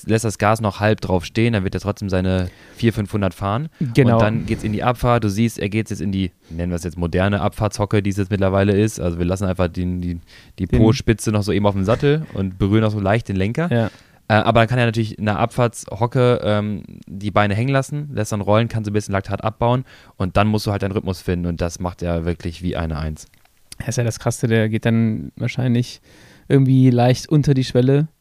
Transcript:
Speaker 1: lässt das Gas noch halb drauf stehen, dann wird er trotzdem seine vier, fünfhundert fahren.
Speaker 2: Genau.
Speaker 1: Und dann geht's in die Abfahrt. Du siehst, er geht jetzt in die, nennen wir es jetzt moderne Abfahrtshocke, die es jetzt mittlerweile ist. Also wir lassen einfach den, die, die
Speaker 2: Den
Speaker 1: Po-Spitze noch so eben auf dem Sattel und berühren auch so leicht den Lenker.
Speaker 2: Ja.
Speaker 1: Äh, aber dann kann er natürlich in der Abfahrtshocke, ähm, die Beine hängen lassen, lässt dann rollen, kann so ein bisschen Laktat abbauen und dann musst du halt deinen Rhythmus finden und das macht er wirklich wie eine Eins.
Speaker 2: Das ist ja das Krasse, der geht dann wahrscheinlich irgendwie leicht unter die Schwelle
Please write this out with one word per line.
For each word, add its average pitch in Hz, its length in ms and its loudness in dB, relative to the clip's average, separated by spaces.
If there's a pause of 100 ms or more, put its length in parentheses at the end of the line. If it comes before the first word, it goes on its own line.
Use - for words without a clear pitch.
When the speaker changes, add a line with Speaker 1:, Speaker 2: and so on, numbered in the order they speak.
Speaker 1:
lässt 107 180 0
das 107 140 -4
Gas 110 240 2
noch 104 180 -4
halb 107 220 0
drauf 92 240 -2
stehen, 117 260 0
dann 98 140 0
wird 95 100 -4
er 92 60 -6
trotzdem 101 260 -6
seine 92 420 0 (280)
vier, 113 160 2
fünfhundert 101 400 -2
fahren. 107 340 -4 (260)
Speaker 2:
Genau. 120 200 4
Speaker 1:
Und 113 80 6
dann 107 240 0
geht's 110 180 -4
in 107 80 -2
die 104 100 -2
Abfahrt. 120 440 0
Du 104 40 0
siehst, 110 300 0
er - 80 -2
geht 104 220 -2
jetzt 104 100 -6
in 95 140 -2
die, 95 180 0 (180)
nennen 85 220 -4
wir 87 60 -2
es 85 80 -8
jetzt 85 120 -8
moderne 90 440 0
Abfahrtshocke, 104 600 -2
die 101 100 0
es 92 40 -4
jetzt 98 160 -2
mittlerweile 98 400 2
ist. 104 300 2
Also 85 180 -2
wir 87 60 0
lassen 95 180 -2
einfach 92 240 0
den, 90 320 -4
die, 87 220 -6 (360)
die 95 100 -4
Speaker 2:
Den 123 120 2
Speaker 1:
Po-Spitze 113 540 4
noch 104 100 2
so 104 80 0
eben 101 140 2
auf 101 100 4
dem 98 80 0
Sattel 143 500 2
und 95 240 -4
berühren 107 280 4
auch 107 60 0
so 107 100 -4
leicht 104 260 0
den 101 80 -4
Lenker. 113 340 0
Speaker 2:
Ja. 117 180 2 (420)
Speaker 1:
Äh, 110 60 4
aber 110 260 4
dann 110 80 4
kann 123 100 0
er 120 60 2
natürlich 110 340 -2
in 101 60 -4
der 104 120 2
Abfahrtshocke, 123 1080 0
ähm, 104 380 -2 (240)
die 101 240 -8
Beine 104 240 2
hängen 123 180 0
lassen, 147 400 -4
lässt 107 180 -4
dann 107 80 -2
rollen, 104 300 2
kann 110 160 -4
so 104 60 -4
ein - 20 -2
bisschen 104 180 -2
Laktat 98 320 -4
abbauen 117 400 0 (320)
und 92 220 -4
dann 101 100 4
musst 107 180 0
du 113 60 0
halt 101 120 -2
deinen 95 100 -2
Rhythmus 95 280 -4
finden 87 260 -2
und 85 120 -4
das 87 220 -4
macht 87 200 -8
er 85 220 -2
wirklich 85 400 -6
wie 87 140 -4
eine 80 200 -4
Eins. 78 280 -8 (560)
Speaker 2:
Das - 80 -8
ist 120 80 -6
ja 120 60 0
das 117 160 -4
Krasse, - 280 -2
der 113 220 2
geht 107 160 -2
dann 113 500 0
wahrscheinlich 120 680 -2 (460)
irgendwie 131 420 6
leicht 123 400 2
unter 147 240 4
die 131 100 2
Schwelle 131 440 2 (140)